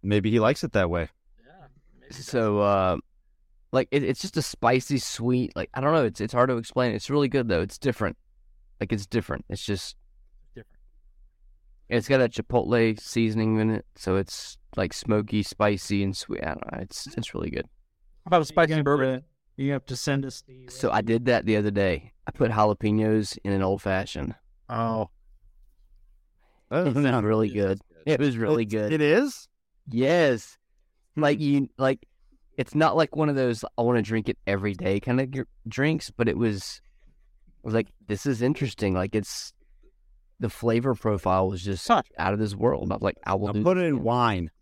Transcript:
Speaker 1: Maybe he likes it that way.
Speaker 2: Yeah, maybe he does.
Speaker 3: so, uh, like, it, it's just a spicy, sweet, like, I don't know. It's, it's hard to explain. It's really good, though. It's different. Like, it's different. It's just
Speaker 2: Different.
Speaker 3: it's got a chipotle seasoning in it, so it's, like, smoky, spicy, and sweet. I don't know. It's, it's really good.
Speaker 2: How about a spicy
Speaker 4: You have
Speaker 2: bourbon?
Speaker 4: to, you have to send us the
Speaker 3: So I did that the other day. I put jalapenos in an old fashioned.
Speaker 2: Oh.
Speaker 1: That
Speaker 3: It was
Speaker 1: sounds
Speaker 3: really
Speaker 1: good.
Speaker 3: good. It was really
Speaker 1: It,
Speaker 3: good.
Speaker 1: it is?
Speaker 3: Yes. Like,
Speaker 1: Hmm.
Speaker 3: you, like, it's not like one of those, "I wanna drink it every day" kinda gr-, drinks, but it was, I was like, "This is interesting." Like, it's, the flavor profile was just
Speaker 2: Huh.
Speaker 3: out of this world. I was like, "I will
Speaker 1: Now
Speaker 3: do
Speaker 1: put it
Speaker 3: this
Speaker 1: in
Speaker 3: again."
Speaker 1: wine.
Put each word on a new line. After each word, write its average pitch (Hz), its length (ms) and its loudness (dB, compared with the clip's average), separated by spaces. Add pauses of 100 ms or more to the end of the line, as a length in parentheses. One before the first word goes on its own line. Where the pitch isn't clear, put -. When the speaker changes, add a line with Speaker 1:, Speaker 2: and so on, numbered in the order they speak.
Speaker 1:
Maybe 104 300 2
he 117 80 4
likes 113 240 2
it 120 100 -6
that 92 160 2
way. 85 200 -2 (360)
Speaker 2:
Yeah, - 60 -20 (480)
maybe - 140 -20
he 131 40 -16
does. 135 80 -14
Speaker 3:
so, 110 340 2
uh, 98 380 4 (720)
like, 127 200 2
it, 139 120 0
it's 127 180 -2
just - 160 -6
a 156 40 0
spicy, 127 560 0
sweet, 123 580 -2
like, - 180 -6
I 135 80 -6
don't 147 120 2
know. 156 120 4
It's, - 160 -4
it's 110 120 -6
hard 123 160 4
to 123 80 0
explain. 117 360 -2
It's - 160 -8
really 143 180 2
good, 120 220 0
though. 87 120 2
It's 98 160 -6
different. - 400 -2 (600)
Like, 107 140 -4
it's 98 120 -6
different. - 440 -4
It's - 140 -8
just - 320 -6 (600)
Speaker 2:
Different. - 240 -20 (1080)
Speaker 3:
it's 117 180 0
got 135 140 4
a 117 80 4
chipotle 113 680 0
seasoning 110 600 0
in 110 120 2
it, 107 140 -4 (100)
so 95 200 -2
it's, - 420 -6 (200)
like, - 160 -2
smoky, 107 500 0
spicy, 104 580 0
and 98 140 -2
sweet. - 280 -8
I 69 40 -6
don't - 240 -8
know. - 80 -10
It's, - 280 -12 (100)
it's - 160 -8
really - 160 -6
good. - 160 -6 (580)
Speaker 2:
How - 60 -12
about 170 120 6
a 151 40 0
spicy 160 260 4
Speaker 4:
You 160 60 0
have 147 80 2
Speaker 2:
bourbon? 131 340 2
Speaker 4:
to, 147 60 -20 (380)
you 139 100 0
have 131 140 -6
to 131 100 -8
send 139 280 -2
us - 220 -14
the 131 220 -20
Speaker 3:
So - 220 -2
I 107 100 2
did 117 240 0
that 120 200 2
the 107 120 2
other 104 140 0
day. 95 420 -2 (120)
I - 60 -10
put 113 200 0
jalapenos 107 920 2
in 101 80 -2
an 98 120 0
old 98 180 0
fashioned. 95 520 -4 (360)
Speaker 2:
Oh. 113 400 -2 (1600)
Speaker 1:
That 160 180 0
Speaker 3:
It 127 80 0
was 143 80 2
Speaker 1:
sounds 127 220 2
Speaker 3:
really 110 240 2
Speaker 1:
good. 98 300 0 (260)
Speaker 3:
good. 156 80 2
It 143 80 0
was 135 160 0
really 113 260 0
Speaker 1:
It, 107 40 -4
Speaker 3:
good. 107 260 -2
Speaker 1:
it 156 80 0
is? 214 460 2 (440)
Speaker 3:
Yes. 135 680 2 (580)
Like, 147 240 2
Speaker 1:
Hmm. 156 40 -4
Speaker 3:
you, 139 260 2 (100)
like, 135 280 0 (500)
it's - 180 -6
not 156 200 2
like 160 200 2
one 156 140 2
of 143 60 0
those, 127 300 0 (120)
"I 120 40 0
wanna 117 220 4
drink 110 260 -2
it - 160 -2
every 98 300 0
day" 95 240 0
kinda 127 260 0
gr-, 131 160 -8 (260)
drinks, 147 440 -2
but 117 180 0
it - 80 0
was, 107 420 -2 (840)
I - 40 -10
was 110 60 -4
like, 113 140 2 (180)
"This 101 220 -4
is 120 160 0
interesting." 123 500 0
Like, 92 220 -2
it's, - 360 -6 (880)
the 117 100 -2
flavor 117 440 0
profile 95 560 0
was 92 140 -8
just 98 240 -6
Speaker 2:
Huh. 214 160 2 (160)
Speaker 3:
out 92 140 0
of 104 60 -2
this 107 140 -2
world. 117 380 0
I - 40 -4
was 107 60 -6
like, 101 240 -2
"I 95 80 0
will 98 140 -2
Speaker 1:
Now 104 60 -4
Speaker 3:
do 107 100 0
Speaker 1:
put 185 140 4
it - 40 0
Speaker 3:
this 175 60 0
Speaker 1:
in 151 80 2
Speaker 3:
again." 127 80 -4
Speaker 1:
wine. 113 480 0 (100)